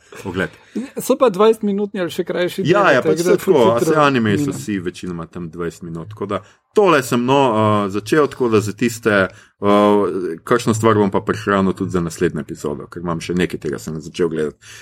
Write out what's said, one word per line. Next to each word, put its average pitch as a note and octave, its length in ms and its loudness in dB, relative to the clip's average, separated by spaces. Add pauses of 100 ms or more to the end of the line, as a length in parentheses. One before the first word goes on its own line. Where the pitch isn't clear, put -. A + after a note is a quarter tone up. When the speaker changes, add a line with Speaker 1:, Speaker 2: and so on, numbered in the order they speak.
(200)
Speaker 1:
ogled. F2+ 300 -4 (440)
Speaker 2:
So B3 220 0
pa B3+ 140 4
dvajsetminutni G#3 720 0
ali E3+ 100 -4
še F3+ 120 -4
krajši F3 400 -4
Speaker 1:
Ja, F#3+ 220 4
Speaker 2:
deli, D#3+ 100 6
Speaker 1:
ja, B2+ 60 4
Speaker 2:
tako D#3+ 80 0
Speaker 1:
pač D#3 100 2
Speaker 2:
da F3 140 0
Speaker 1:
tako, F#3 100 0
Speaker 2:
ful F#3+ 120 4
hitro A#2 200 6
Speaker 1:
a A#2 80 0
saj D#3 240 4
anime A#2 320 2
so D3 60 -2
Speaker 2:
mine. G2 100 -2
Speaker 1:
vsi G2+ 240 -6
večinoma F2 480 -8
tam F2 220 -12
dvajset E2+ 340 -10
minut, E2 280 -12
tako G#2+ 160 -10
da G2 120 -4 (320)
tole E3+ 320 4
sem, A#2+ 180 -2
no, C3 200 2 (420)
eh, G2 80 -4
začel, A#2+ 380 0
tako C3 200 -2
da A2 120 4
za G2+ 120 -2
tiste, A2+ 380 -2
eh, G2 180 2 (1120)
kakšno A#2+ 320 0
stvar A2 220 2
bom G#2 160 2
pa F#2+ 100 -2
prihranil G2 520 0
tudi F2+ 180 -6
za F2+ 100 -2
naslednjo E2 400 -2
epizodo, D2 460 -10
ker - 160 -14
imam E2+ 180 -4
še F2 140 -6
nekaj F2 240 -2
tega, D2 200 -6
sem D#2+ 200 -10
začel D#2+ 300 -4
gledati. D#2 280 -6 (260)